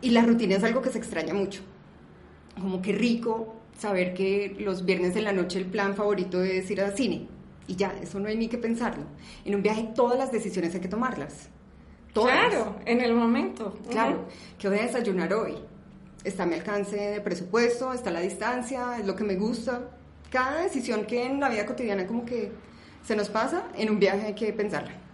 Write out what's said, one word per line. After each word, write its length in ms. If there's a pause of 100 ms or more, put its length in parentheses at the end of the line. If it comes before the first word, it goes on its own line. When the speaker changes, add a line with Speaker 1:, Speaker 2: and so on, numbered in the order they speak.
Speaker 1:
Y 80
la 120
rutina 320
es 80
algo 180
que 100
se 80
extraña 360
mucho. 280 (920)
Como 260
qué 120
rico 640 (200)
saber 380
que 460
los 240
viernes 320
en 80
la 80
noche 260
el 80
plan 300
favorito 480
es 260
ir 100
al 160
cine. 300 (400)
Y 80
ya, 260
eso 200
no 80
hay 80
ni 100
que 100
pensarlo. 460 (420)
En 120
un 80
viaje 320
todas 200
las 140
decisiones 460
hay 40
que 80
tomarlas. 600 (640)
Todas. 380
Speaker 2:
Claro, 260 (100)
en 140
el 140
momento. 640 (140)
Speaker 1:
Claro, 300
Speaker 2:
Ujú. 40 (360)
Speaker 1:
¿qué 80
voy 100
a 40
desayunar 520
hoy? 220 (680)
Está 180
a 40
mi 100
alcance 400
de 240
presupuesto, 720
está 180
a 20
la 80
distancia, 800
es 80
lo 80
que 80
me 140
gusta. 520 (420)
Cada 320
decisión 440
que 180
en 140
la 100
vida 160
cotidiana 440
como 160
que 260 (560)
se 80
nos 140
pasa, 340 (140)
en 120
un 120
viaje 260
hay 80
que 180
pensarla. 380 (240)